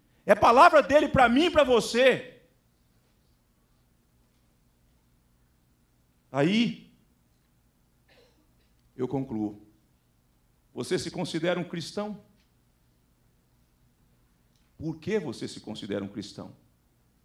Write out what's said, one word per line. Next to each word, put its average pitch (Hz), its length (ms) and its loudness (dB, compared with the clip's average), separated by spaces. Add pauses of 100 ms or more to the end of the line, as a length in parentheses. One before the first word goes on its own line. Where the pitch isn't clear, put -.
(260)
É 190 60 4
a 214 40 6
palavra 285 460 6
dele 285 260 2
pra 262 220 4
mim 269 160 2
e 339 60 0
pra 302 120 4
você. 240 800 0 (4000)
Aí, 180 600 -2 (2000)
eu 127 100 -6
concluo. 113 540 -8 (1120)
Você 127 240 -6
se - 140 -6
considera 175 480 -4
um 170 40 -6
cristão? 202 600 -10 (2500)
Por 156 220 -10
que 208 220 -4
você 120 280 -10
se - 120 -14
considera 104 440 -10
um 98 40 -10
cristão? - 480 -16 (680)